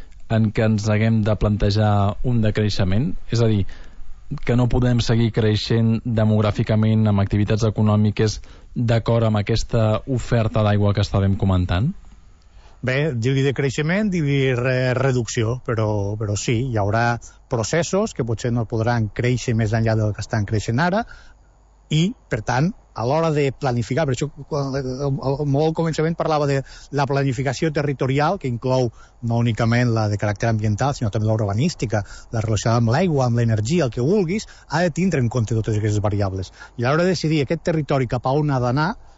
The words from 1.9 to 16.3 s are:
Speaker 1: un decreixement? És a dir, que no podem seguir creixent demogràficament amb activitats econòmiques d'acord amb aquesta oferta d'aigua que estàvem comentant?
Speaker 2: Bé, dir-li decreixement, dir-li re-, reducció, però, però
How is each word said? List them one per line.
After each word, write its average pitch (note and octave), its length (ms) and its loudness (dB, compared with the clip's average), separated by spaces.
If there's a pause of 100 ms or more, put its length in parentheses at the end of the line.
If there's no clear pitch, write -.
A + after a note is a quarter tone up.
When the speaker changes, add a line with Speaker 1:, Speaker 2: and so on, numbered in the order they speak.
Speaker 1:
un A#2+ 160 2
decreixement? G#2 680 2 (180)
És A#2 100 2
a A#2 80 4
dir, G#2 140 2 (840)
que A#2+ 100 2
no B2 140 4
podem A#2+ 320 2
seguir A2+ 320 2
creixent A2+ 640 2 (100)
demogràficament G#2+ 1040 2
amb G2+ 140 2
activitats G#2 420 0
econòmiques G#2+ 720 2 (380)
d'acord A#2 500 2
amb G#2+ 140 2
aquesta A2 640 0
oferta A2+ 600 0
d'aigua G#2 280 2
que G#2+ 80 0
estàvem G2 380 2
comentant? F#2 500 2 (880)
Speaker 2:
Bé, C#3 320 0
dir-li C3 320 0
decreixement, D3 680 0
dir-li C#3 420 2
re-, B2+ 400 0
reducció, B2 680 0
però, G#2+ 540 -2
però G#2+ 200 -4